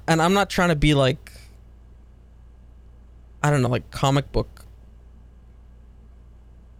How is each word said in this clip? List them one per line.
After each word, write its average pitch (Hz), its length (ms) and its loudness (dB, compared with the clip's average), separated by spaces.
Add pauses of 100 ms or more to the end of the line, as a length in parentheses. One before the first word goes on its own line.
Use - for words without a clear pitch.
and 160 140 2
I'm 175 120 2
not 196 160 0
trying 180 200 0
to 165 60 0
be, 151 180 2
like, 135 380 0 (2000)
I 147 60 0
don't 147 120 2
know, 123 80 0
like, 123 220 -6
comic 139 400 -2
book - 340 -6 (2250)